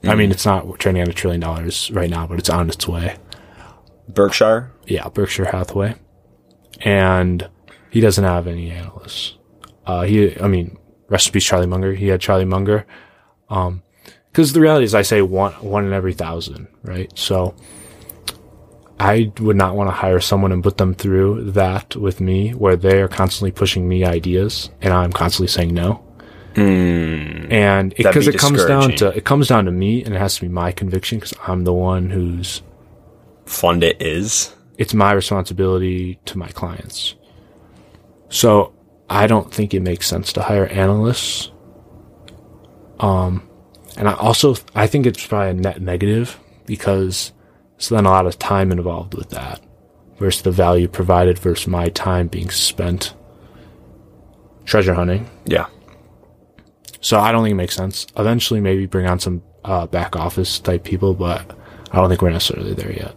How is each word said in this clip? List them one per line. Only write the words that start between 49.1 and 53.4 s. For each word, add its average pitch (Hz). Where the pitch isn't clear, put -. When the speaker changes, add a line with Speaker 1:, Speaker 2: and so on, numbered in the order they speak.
Speaker 1:
with -
that -
versus 95
the 95
value 87
provided 90
versus -
my 87
time 90
being 90
spent -